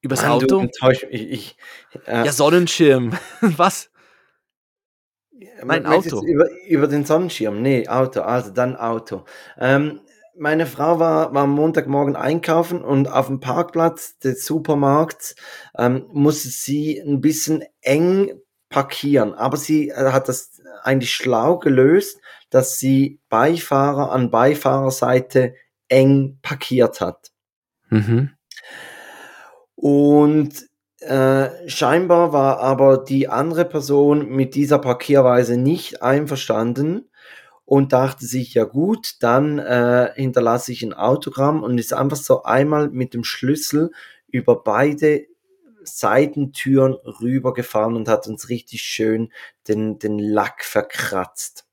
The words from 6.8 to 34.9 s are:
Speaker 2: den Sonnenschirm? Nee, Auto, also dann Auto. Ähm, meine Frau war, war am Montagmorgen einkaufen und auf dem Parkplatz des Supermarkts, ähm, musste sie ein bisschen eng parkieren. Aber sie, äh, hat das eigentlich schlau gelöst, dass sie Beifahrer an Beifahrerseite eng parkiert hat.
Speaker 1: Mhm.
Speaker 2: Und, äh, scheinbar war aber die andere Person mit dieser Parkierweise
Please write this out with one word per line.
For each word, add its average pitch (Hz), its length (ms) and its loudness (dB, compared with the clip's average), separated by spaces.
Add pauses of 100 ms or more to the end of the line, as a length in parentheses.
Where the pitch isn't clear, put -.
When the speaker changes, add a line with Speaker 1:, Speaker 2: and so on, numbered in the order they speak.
Speaker 2:
den 143 180 -2
Sonnenschirm? 147 560 -2
Nee, 127 260 0
Auto, 127 340 -2
also 110 300 -4
dann 123 240 -2
Auto. 113 500 -8 (320)
Ähm, 143 440 -2 (340)
meine 156 300 -2
Frau 151 340 0
war, 160 340 0
war 139 100 2
am 139 80 0
Montagmorgen 143 640 0
einkaufen 165 680 -2
und 139 240 0
auf 131 200 -2
dem 135 120 -6
Parkplatz 165 800 -4
des 131 260 -4
Supermarkts, 151 880 0 (420)
ähm, 127 340 0
musste 147 380 0
sie 147 500 -6
ein 143 220 -2
bisschen 156 420 -2 (180)
eng 180 520 2 (360)
parkieren. 139 640 0
Aber 131 240 -4
sie, 151 320 -2
äh, 135 220 0
hat 131 160 0
das - 340 -8 (220)
eigentlich 131 280 0
schlau 123 480 0
gelöst, 143 600 2 (300)
dass - 300 0
sie 135 400 2 (100)
Beifahrer 139 840 0
an 123 200 0
Beifahrerseite 131 1200 0 (320)
eng 135 540 4
parkiert 127 600 -2
hat. - 300 -8 (580)
Speaker 1:
Mhm. 113 420 0 (1400)
Speaker 2:
Und, 147 880 4 (360)
äh, 135 680 0
scheinbar 170 640 2
war 135 260 2
aber 135 380 4
die 135 300 -2
andere 160 380 0
Person 143 640 2
mit 131 260 -2
dieser 143 240 2
Parkierweise 123 800 2